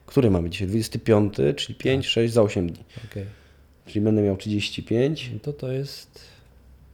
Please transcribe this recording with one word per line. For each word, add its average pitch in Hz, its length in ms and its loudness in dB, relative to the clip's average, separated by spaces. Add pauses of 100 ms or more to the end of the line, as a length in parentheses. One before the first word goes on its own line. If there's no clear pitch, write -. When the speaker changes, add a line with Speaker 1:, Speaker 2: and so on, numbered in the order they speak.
Speaker 1:
Który 123 240 4
mamy 87 200 2
dzisiaj? 92 180 -4
Dwudziesty 110 300 -2
piąty, 113 560 2
czyli 117 240 -8
pięć, 131 260 0
Speaker 2:
Tak. - 80 -6
Speaker 1:
sześć 117 220 2
za 117 80 6
osiem 98 300 0
dni. - 120 -16 (260)
Speaker 2:
Okej. 98 140 -10 (640)
Speaker 1:
Czyli 104 180 -4
będę 107 180 4
miał 98 140 2
trzydzieści 104 460 -4
pięć. 123 520 -2
Speaker 2:
No 107 60 -8
to, 147 120 -8
to 127 200 -6
jest - 480 -10 (720)